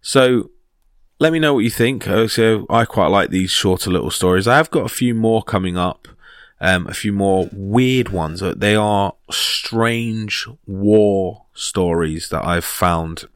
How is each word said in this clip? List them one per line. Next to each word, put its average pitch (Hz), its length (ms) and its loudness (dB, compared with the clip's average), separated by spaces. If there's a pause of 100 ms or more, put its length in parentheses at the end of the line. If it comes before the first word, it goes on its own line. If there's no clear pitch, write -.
So, 127 500 2 (680)
let 160 120 4
me 165 60 0
know 151 160 4
what 123 60 2
you 113 100 2
think. 120 380 0
Uh, 110 180 2
so 113 420 2
I 113 160 4
quite 98 220 0
like 95 240 2
these 92 220 0
shorter 92 360 0
little 87 220 -2
stories. 92 380 0
I 123 80 4
have 156 140 2
got 147 140 0
a 113 40 -4
few 120 260 -2
more 113 300 0
coming 92 340 -2
up, 90 300 -4 (520)
um, 92 280 0
a - 40 -10
few 104 200 -4
more 98 400 0
weird 120 560 0
ones. 85 340 -6
Uh, 92 120 -4
they 104 200 0
are 104 400 0 (160)
strange 113 1200 -4 (180)
war 101 880 2
stories 82 760 -2
that - 140 -4
I've 87 200 -2
found 82 720 -2